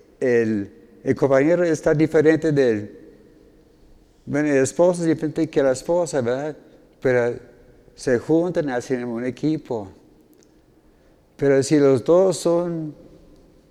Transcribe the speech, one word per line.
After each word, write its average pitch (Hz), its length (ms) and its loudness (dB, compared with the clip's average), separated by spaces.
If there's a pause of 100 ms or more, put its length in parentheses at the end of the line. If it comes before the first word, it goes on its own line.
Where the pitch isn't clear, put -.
(200)
el, 113 520 0 (300)
el 135 120 0
compañero 147 500 2
está 160 300 0
diferente 156 580 2
del, 117 460 0 (1300)
bueno, 143 220 -2
el 143 100 2
esposo 170 420 2
es 165 80 -2
diferente 156 400 -2
que 156 140 0
la 135 100 2
esposa, 165 480 -2
¿verdad? 131 340 -4 (460)
Pero 120 520 -2 (420)
se 127 240 -2
juntan, 165 520 -2
hacen 123 340 -4
un 120 200 -8
equipo. 127 680 -6 (1500)
Pero 139 260 2
si 151 160 2
los 135 260 4
dos 175 320 2
son 170 580 -2 (760)